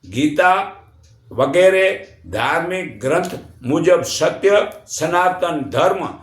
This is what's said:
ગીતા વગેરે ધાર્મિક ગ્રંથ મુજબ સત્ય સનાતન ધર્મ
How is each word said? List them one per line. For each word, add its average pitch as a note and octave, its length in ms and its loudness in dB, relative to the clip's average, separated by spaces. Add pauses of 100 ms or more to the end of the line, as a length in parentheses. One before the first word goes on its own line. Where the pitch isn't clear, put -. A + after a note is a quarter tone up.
(120)
ગીતા F3+ 600 0 (600)
વગેરે F3+ 760 2 (180)
ધાર્મિક D3 760 -4
ગ્રંથ F3 300 -2 (300)
મુજબ D#3+ 400 2
સત્ય G3 680 0 (200)
સનાતન F3 720 -2
ધર્મ E3 460 0 (180)